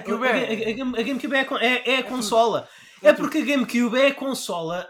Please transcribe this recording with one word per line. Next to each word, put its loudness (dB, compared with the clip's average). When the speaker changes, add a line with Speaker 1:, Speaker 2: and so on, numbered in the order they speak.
Speaker 1:
GameCube -2
Speaker 2:
a, 2
Speaker 1:
é. 2
Speaker 2:
a, -4
a, -4
a 0
GameCube -4
é 2
a 0
con-, -4
é, 0
é 0
a 0
Speaker 1:
É -4
tudo. -8
Speaker 2:
consola. 2
Speaker 1:
É 6
Speaker 2:
É 8
Speaker 1:
tudo. 0
Speaker 2:
porque -2
a -2
GameCube 0
é 6
a -2
consola -6